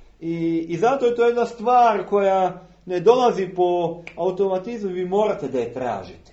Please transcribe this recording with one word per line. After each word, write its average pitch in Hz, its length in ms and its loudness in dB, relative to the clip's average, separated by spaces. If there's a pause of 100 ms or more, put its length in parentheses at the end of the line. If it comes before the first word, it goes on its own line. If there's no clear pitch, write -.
(200)
I, 165 500 -4
i 170 80 -4
zato 247 280 2
je 240 100 2
to 233 100 2
jedna 233 200 2
stvar 226 600 2
koja 190 560 2 (240)
ne 180 140 -4
dolazi 208 560 4
po 175 420 0 (180)
automatizmu, 190 760 -4
vi 180 140 -4
morate 196 420 -2
da 127 120 -4
je 117 140 -4
tražite. 98 600 -8